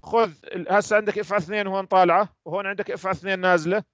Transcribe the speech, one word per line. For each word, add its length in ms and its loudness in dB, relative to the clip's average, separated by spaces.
خذ 300 0
ال-، 280 -6
هسه 240 2
عندك 220 0
اف 140 -8
على 100 0
اثنين 240 -4
هون 200 -4
طالعة، 580 4
وهون 220 -6
عندك 240 -6
اف 160 -8
على 80 -2
اثنين 240 -4
نازلة 560 2